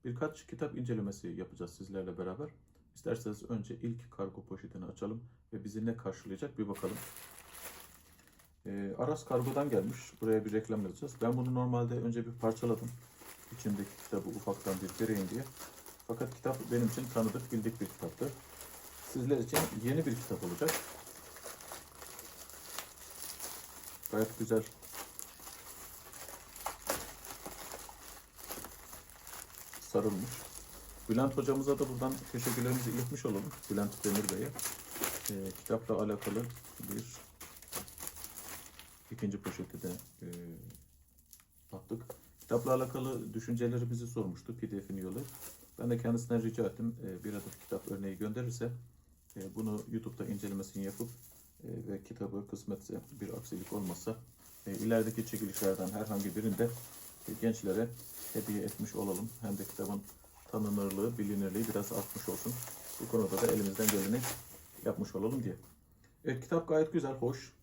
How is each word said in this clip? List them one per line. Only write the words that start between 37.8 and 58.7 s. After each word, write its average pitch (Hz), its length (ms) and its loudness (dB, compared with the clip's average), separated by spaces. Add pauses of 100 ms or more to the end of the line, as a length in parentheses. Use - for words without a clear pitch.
ikinci 101 320 -2
poşeti - 400 -4
de, 90 100 -2 (300)
e, - 40 -8 (1500)
attık. - 300 -4 (380)
Kitapla 123 340 4
alakalı 127 600 2
düşüncelerimizi 120 720 2
sormuştu, 110 500 -2
P 107 140 -2
D 98 100 0
F'ini 98 200 -4
yollayıp 92 280 -2 (500)
ben 120 120 2
de 117 80 6
kendisinden 117 440 4
rica 113 240 4
ettim. 117 380 0
E, 92 200 -6
bir 104 100 -2
adet 98 260 -6
kitap - 280 -4
örneği 98 300 -2
gönderirse, 117 540 0 (640)
e, 95 180 -6
bunu 107 360 0
YouTube'da 110 360 -2
incelemesini 98 580 -2
yapıp, 117 240 -2 (560)
e, - 40 -8 (200)
ve 98 140 -2
kitabı 101 460 -4
kısmetse - 520 -4 (200)
bir 92 120 -2
aksilik - 400 -6
olmazsa, 101 440 -2 (500)
e, 98 60 -2
ilerideki 110 540 4
çekilişlerden 95 600 2
herhangi 101 480 0
birinde, 107 340 4 (580)
e, 107 120 -2
gençlere 110 480 4 (440)
hediye 104 300 0
etmiş 107 320 -2